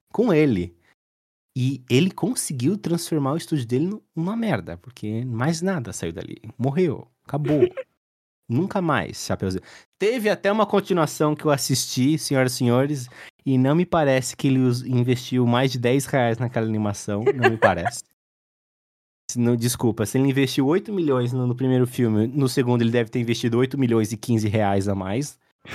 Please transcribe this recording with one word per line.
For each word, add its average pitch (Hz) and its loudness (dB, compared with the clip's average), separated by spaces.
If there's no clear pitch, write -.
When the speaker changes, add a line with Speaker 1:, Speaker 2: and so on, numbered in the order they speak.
Speaker 1:
com 220 2
ele. 120 2
E 131 -2
ele 147 4
conseguiu 170 -4
transformar 165 -2
o 160 -2
estúdio 156 -4
dele 123 0
nu-, 208 -6
numa 180 -4
merda, 123 -2
porque 107 -8
mais 131 -2
nada 175 -4
saiu 85 -6
dali. - -12
Morreu, 139 -2
acabou. 147 0
Speaker 2:
<laughs> 359 0
Speaker 1:
Nunca 185 0
mais, 127 -2
Chapeuzinho. 95 -4
Teve 214 -2
até 196 0
uma 214 2
continuação 175 0
que - -8
eu 151 4
assisti, 139 0
senhoras 131 0
e - -8
senhores, 127 0
e 135 2
não 131 4
me 175 2
parece 135 2
que 143 0
ele 131 4
us-, 123 2
investiu 123 0
mais 123 4
de 131 -6
dez 123 2
reais 117 2
naquela 123 -2
animação, 107 -2
não 131 2
me 113 -2
parece. 92 0
Speaker 2:
<laughs> - -20
Speaker 1:
Se - -6
não, 120 4
desculpa, 117 -2
se 131 -2
ele 135 4
investiu 135 2
oito 196 0
milhões 135 0
no, 127 -2
no 123 -2
primeiro 127 2
filme, 113 0
no 135 0
segundo 123 2
ele 117 2
deve 117 0
ter 127 -4
investido 117 0
oito 131 0
milhões 113 2
e 110 -6
quinze 110 0
reais 98 2
a 101 -2
mais, 98 -6